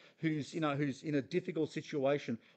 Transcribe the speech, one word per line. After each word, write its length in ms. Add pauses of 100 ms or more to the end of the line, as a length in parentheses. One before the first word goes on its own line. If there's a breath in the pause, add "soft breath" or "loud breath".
(180 loud breath)
who's, 340
you 80
know, 160
who's 260
in 120
a 80
difficult 480
situation, 680 (180 soft breath)